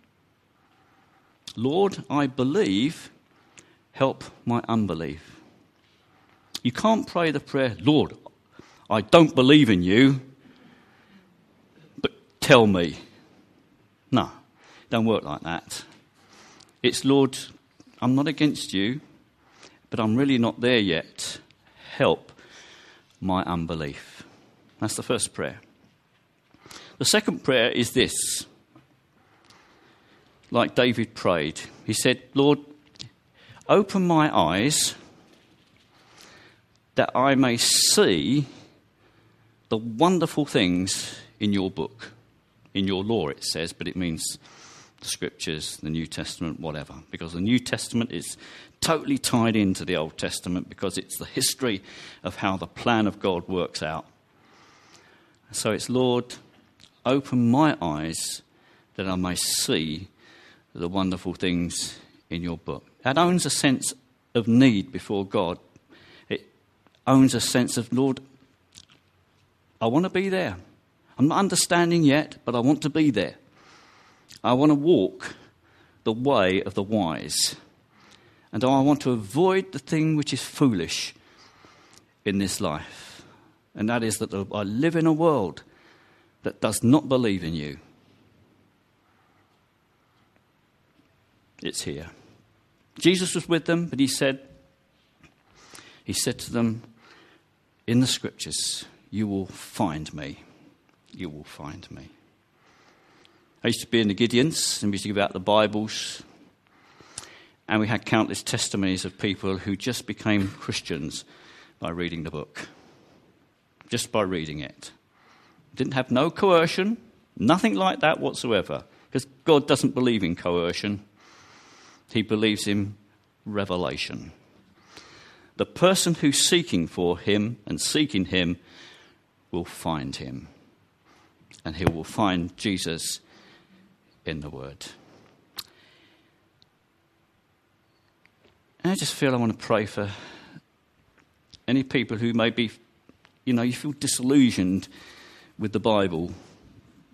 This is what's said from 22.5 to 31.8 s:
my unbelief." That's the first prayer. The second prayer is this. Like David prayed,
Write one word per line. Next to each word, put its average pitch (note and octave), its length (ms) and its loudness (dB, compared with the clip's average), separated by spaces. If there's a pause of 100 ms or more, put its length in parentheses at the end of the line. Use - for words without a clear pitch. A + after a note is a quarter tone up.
my F#2 220 0
unbelief." E2 800 -6 (560)
That's A2 160 -4
the A2 80 -8
first - 300 -4
prayer. C#2+ 280 -8 (1400)
The C3+ 80 -4
second G#3 380 0
prayer B2 260 4
is A2+ 220 0
this. - 540 -2 (2000)
Like A#2+ 240 0
David A#2 380 2
prayed, D#2+ 480 0 (240)